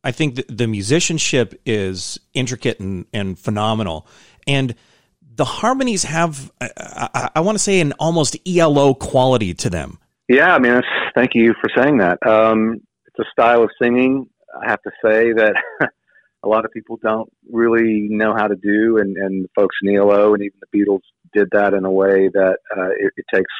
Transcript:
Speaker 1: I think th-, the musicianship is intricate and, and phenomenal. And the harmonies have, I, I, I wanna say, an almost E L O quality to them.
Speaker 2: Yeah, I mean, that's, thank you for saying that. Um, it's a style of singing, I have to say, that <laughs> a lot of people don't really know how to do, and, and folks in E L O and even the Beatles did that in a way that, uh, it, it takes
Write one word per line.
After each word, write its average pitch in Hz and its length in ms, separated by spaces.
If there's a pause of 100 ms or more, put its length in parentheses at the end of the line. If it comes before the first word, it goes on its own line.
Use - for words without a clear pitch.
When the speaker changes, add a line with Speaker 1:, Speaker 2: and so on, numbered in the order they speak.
Speaker 1:
I 131 80
think 143 240
th-, 135 120
the 117 200
musicianship 123 960
is 95 540 (140)
intricate 127 440
and, 95 340
and 98 240
phenomenal. 104 680 (400)
And 135 300 (580)
the 139 100
harmonies 247 600
have, 160 560
I, 123 80 (460)
I, 127 220
I 156 40
wanna 202 180
say, 196 220
an 147 180
almost 165 380 (100)
E 175 140
L 147 180
O 139 160
quality 127 600
to - 160
them. 73 280 (300)
Speaker 2:
Yeah, 160 260
I 147 40
mean, 123 160
that's, 123 120 (280)
thank 123 200
you 113 260
for - 100 (100)
saying 139 180
that. 90 280
Um, 110 540 (260)
it's - 120
a 117 140
style 117 300
of 107 80 (120)
singing, 127 460 (260)
I 107 160
have 104 120
to 101 80 (140)
say, 113 280
that 107 220 (260)
<laughs> - 100 (520)
a 104 60
lot 110 160
of 110 60
people 113 320
don't 110 260 (220)
really 113 600
know 107 260
how 107 100
to 101 100
do, 107 420
and, 98 180
and 95 400
folks 101 260
in 98 80
E 101 60
L 101 160
O 104 220
and 101 80
even 101 180
the - 180
Beatles 98 220 (320)
did 101 200
that 101 220
in 95 100
a 95 60
way 95 420
that, 95 260 (180)
uh, 92 220
it, 98 180
it - 160
takes 95 280